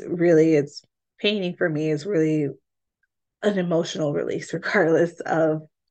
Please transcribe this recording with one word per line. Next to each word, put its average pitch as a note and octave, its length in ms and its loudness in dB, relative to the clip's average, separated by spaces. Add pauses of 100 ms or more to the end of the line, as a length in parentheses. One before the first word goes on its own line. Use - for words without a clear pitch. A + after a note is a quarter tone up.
really, E3 460 4
it's, C#3+ 300 0 (340)
painting G3 380 -2
for F3+ 120 0
me D#3 220 -2
is D3 160 -4
really D#3 440 0 (920)
an G3+ 140 0
emotional E3 560 -2
release, - 400 -6
<laughs> - 0 -
regardless E3 680 0
of D#3 420 -2 (280)